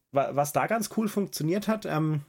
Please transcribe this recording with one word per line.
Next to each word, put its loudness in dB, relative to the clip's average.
wa-, 2
was 0
da 2
ganz -2
cool 2
funktioniert -2
hat, 0
ähm, 0